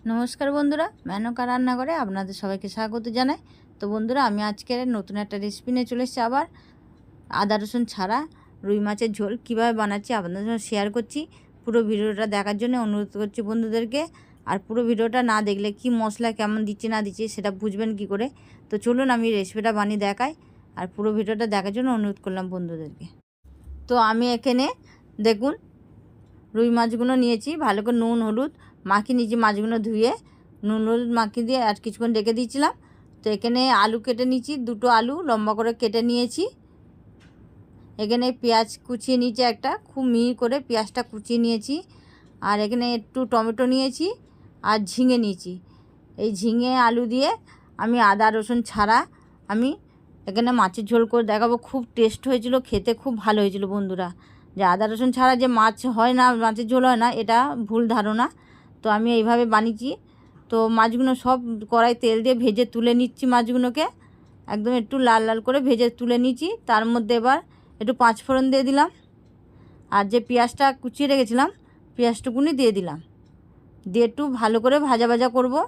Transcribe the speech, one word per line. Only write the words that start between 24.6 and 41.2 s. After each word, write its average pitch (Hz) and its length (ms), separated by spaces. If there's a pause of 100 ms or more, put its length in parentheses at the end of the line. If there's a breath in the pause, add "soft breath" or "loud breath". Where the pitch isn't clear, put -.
দেখুন 226 340 (1000)
রুই 233 160
মাছগুলো 233 460
নিয়েছি, 240 420
ভালো 214 260
করে 240 140
নুন 233 240
হলুদ 226 300 (340 soft breath)
মাখিয়ে 208 320
নিয়েছি। 233 180
মাছগুলো 220 440
ধুয়ে 226 320 (520 soft breath)
নুন 214 200
হলুদ 233 280
মাখিয়ে 226 360
দিয়ে 262 140
আর 214 200
কিছুক্ষণ 226 320
রেখে 220 200
দিয়েছিলাম। 269 400 (440 soft breath)
তো - 120
এখানে 233 320 (100)
আলু 220 280
কেটে 247 260
নিয়েছি, 254 320
দুটো 240 320
আলু 233 320
লম্বা 214 320
করে 226 200
কেটে 226 280
নিয়েছি। 240 420 (1500)
এখানে 240 300 (120)
পেঁয়াজ 226 300 (140)
কুচিয়ে 247 340
নিয়েছি 247 260
একটা, 240 280 (140)
খুব - 200
মিহি 240 280
করে 240 260
পেঁয়াজটা 233 440
কুচিয়ে 233 360